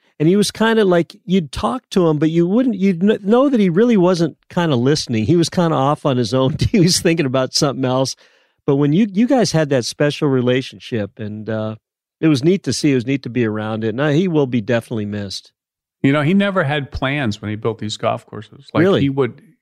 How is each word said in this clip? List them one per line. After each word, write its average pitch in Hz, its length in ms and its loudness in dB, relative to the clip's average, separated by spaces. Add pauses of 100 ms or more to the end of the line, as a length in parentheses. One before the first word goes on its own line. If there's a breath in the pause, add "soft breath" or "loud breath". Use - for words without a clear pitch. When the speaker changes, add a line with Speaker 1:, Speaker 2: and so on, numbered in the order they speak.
(180)
Speaker 1:
and 151 80 2
he 185 100 4
was 208 140 2
kinda 220 360 2
like, 175 280 0 (120)
you'd 180 260 0
talk 240 380 -6
to 175 180 2
him, 151 100 0
but 156 120 0
you 170 180 2
wouldn't, 233 280 0
you'd 185 260 0
kn-, 208 200 2
know 247 280 2
that 240 100 2
he 190 80 2
really 214 300 2
wasn't 170 400 2 (100)
kinda 165 260 0
listening. 120 520 0
He 165 100 2
was 165 140 2
kinda 165 260 0
off 143 300 0
on 131 100 0
his 120 160 -2
own. 131 240 0
<laughs> - 140 0
He 220 100 2
was 170 220 2
thinking 165 240 0
about 131 260 -2
something 131 320 -2
else. 131 320 -2 (480 soft breath)
But 143 120 2
when 147 180 2
you, 220 180 4
you 220 140 2
guys 240 260 0
had 160 160 0
that 131 160 0
special 147 440 -2
relationship, 123 920 -2
and, 107 320 -10
uh, 110 260 -6 (440)
it 160 80 2
was 139 140 2
neat 185 200 2
to 127 100 -4
see. 147 200 0
It - 20 2
was 120 120 -2
neat 135 180 -4
to 123 60 -10
be 120 140 0
around 107 400 -4
it. 113 60 0
And, 113 100 -6
uh, 151 80 2
he 165 200 2
will 151 180 2
be 120 160 -2
definitely 113 440 -4
missed. 101 460 -10 (500)
Speaker 2:
You 139 80 4
know, 147 120 2
he 160 120 2
never 196 300 2
had 143 260 -4
plans 135 500 -4
when 104 80 -8
he 107 60 -6
built 110 240 -6
these 107 180 -8
golf 117 300 -4
courses. 113 480 -18
Like, 147 60 2
Speaker 1:
Really? 180 220 4
Speaker 2:
he 139 60 2
would, 135 320 -2 (220)